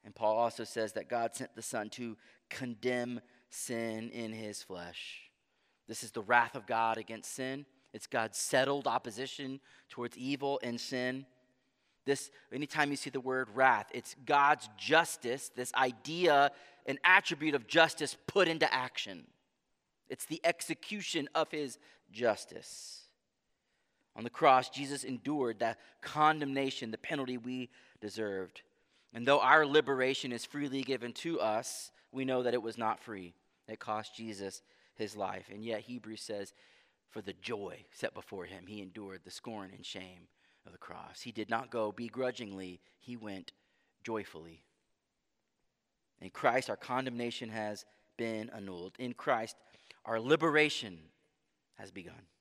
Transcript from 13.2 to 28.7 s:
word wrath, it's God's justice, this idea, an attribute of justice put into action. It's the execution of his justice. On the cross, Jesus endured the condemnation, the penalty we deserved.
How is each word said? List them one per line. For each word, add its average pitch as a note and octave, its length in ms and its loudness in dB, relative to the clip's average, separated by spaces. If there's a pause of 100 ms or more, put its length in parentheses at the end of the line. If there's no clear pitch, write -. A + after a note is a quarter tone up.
word C3 340 -2
wrath, A#2+ 380 6
it's - 220 -8 (100)
God's C#3+ 520 6
justice, C#3 800 2
this B2 180 -6
idea, C#3 760 4 (340)
an C3+ 180 -2
attribute E3 500 6
of A#2+ 120 -2
justice D#3+ 500 4 (120)
put F#3+ 180 6
into D#3+ 260 2
action. G#2+ 540 -4 (800)
It's - 160 -8
the E3 200 -6
execution E3+ 880 -2
of D#3 160 2
his D3 280 -4 (340)
justice. - 960 -2 (1080)
On A2 80 -8
the A#2+ 80 -4
cross, C3 400 8
Jesus C#3 320 -6
endured C3 560 -2
the A2+ 180 2 (240)
condemnation, C#3 920 2
the A2 60 -8
penalty B2+ 400 -4
we B2 320 -6 (300)
deserved. G2+ 640 -4 (500)